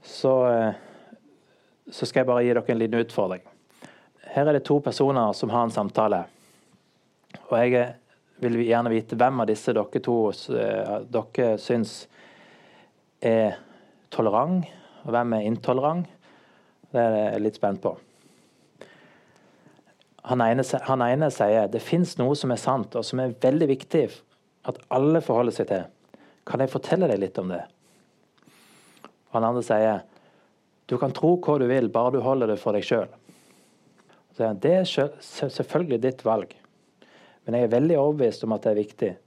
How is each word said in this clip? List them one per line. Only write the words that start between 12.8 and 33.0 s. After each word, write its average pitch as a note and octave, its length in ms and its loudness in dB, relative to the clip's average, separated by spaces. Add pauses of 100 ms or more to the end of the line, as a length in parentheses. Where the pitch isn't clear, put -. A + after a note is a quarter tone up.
er A2+ 360 2 (520)
tolerant, C3+ 560 0 (380)
og A#2 80 -8
hvem A#2+ 220 0
er G#2+ 160 0
intolerant. C#3 580 -2 (840)
Det A#2+ 100 0
er G#2+ 320 2
jeg G#2 80 -4
litt G#2+ 140 -2
spent G2+ 260 -2
på. F2+ 160 -4 (2250)
Han B2+ 120 2
ene A#2 220 4
se-, C3 200 -4
han C3 180 0
ene C3 320 2
sier, G#2+ 380 2
«Det A2+ 100 -4
finnes E3+ 380 0
noe C3 180 2
som C3 160 -2
er A2 80 -4
sant, B2+ 380 -2
og A2+ 80 -6
som C3 160 -4
er A#2+ 180 -4
veldig C#3 300 2
viktig C3+ 320 0 (680)
at - 80 -10 (160)
alle D3 320 2
forholder A#2 300 2
seg - 160 -2
til. F#2 160 -4 (580)
Kan - 160 -4
jeg C3 120 0
fortelle E3 360 0
deg G2+ 140 0
litt - 180 -6
om F#2 120 -6
det?» E2+ 100 -8 (1700)
Og A2+ 100 -2
han A2+ 80 2
andre A#2+ 180 -2
sier, A2 380 2 (840)
«Du B2 120 -2
kan - 140 -2
tro E3+ 220 4
hva D3+ 240 0
du B2+ 80 2
vil, B2 240 2
bare B2 240 2
du A#2+ 80 0
holder B2+ 280 2
det G2+ 80 -4
for G#2 160 0
deg G2 80 -2
selv.» A2+ 300 -2 (1160)